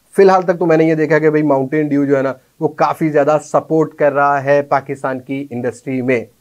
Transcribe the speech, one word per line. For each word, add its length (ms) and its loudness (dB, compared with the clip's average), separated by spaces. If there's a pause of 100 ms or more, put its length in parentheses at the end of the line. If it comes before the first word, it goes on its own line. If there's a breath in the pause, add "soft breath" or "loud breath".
(140)
फिलहाल 300 4
तक 100 -2
तो 120 -4
मैंने 220 2
ये 80 0
देखा 240 0
कि 100 2
भाई, 140 2
माउंटेन 440 0
ड्यू 180 0
जो 120 0
है 60 -2
ना, 140 -4 (240 soft breath)
वो 60 0
काफ़ी 420 -2
ज़्यादा 280 2
सपोर्ट 560 -2
कर 200 0
रहा 260 0
है 220 2
पाकिस्तान 580 -4
की 320 -10
इंडस्ट्री 500 -6
में। 260 -2 (140)